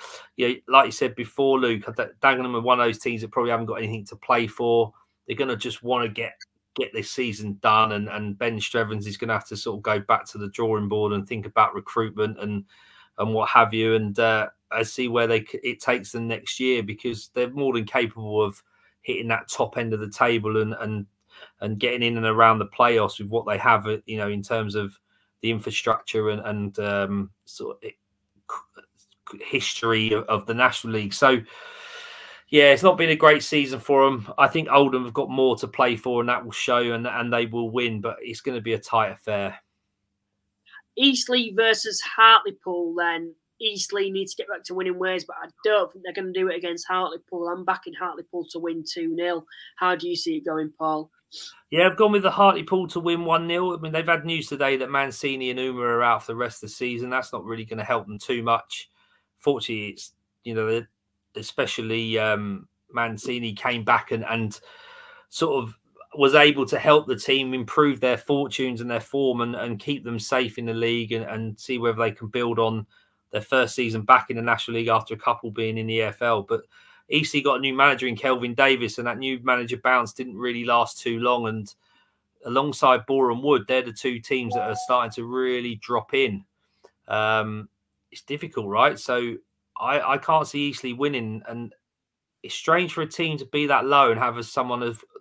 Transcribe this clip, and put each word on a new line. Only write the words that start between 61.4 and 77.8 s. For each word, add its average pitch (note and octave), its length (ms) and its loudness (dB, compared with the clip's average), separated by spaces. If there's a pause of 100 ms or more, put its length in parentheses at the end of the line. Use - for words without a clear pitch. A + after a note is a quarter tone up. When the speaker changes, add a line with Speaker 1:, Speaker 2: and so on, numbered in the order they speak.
Speaker 1:
um, G#2 480 -2 (240)
Mancini A#2 640 -6
came A#2 320 -4
back A#2 260 2
and, A2+ 140 -4
and A2+ 340 -4 (680)
sort C#3 340 0
of A2 140 -12 (380)
was C#3 200 6
able D3 300 8
to C#3 120 -2
help D3+ 300 6
the B2+ 80 -2
team C3+ 380 0
improve C3 480 2
their B2 160 2
fortunes C3 640 -2
and A#2+ 100 -6
their A#2 80 -2
form C3 400 0
and, A#2 160 -2
and A2+ 240 -6
keep C#3+ 240 -6
them A#2 160 -6
safe B2 380 -2
in A#2 80 -8
the A2+ 80 -4
league A#2 400 -2
and, A2+ 100 -4
and A2 340 -8
see B2+ 200 -6
whether A#2 200 0
they A2+ 140 0
can A2 160 -12
build A#2 320 -2
on A2 260 0 (460)
their G#2+ 80 -4
first B2 360 0
season A2+ 260 -2
back B2 280 6
in B2 60 -4
the A2+ 60 -6
National A#2 340 -2
League A#2 140 -2
after A2+ 240 0
a G#2+ 40 -10
couple A#2+ 340 -4
being A2 260 -4
in A2 100 -6
the A2+ 140 0
A G#2+ 80 0
F - 120 -8
L. A#2 220 2
But A2+ 200 -2 (440)
Eastleigh D3 340 0
got C3 160 2
a C3 40 -4
new C3+ 120 -2
manager C3 340 4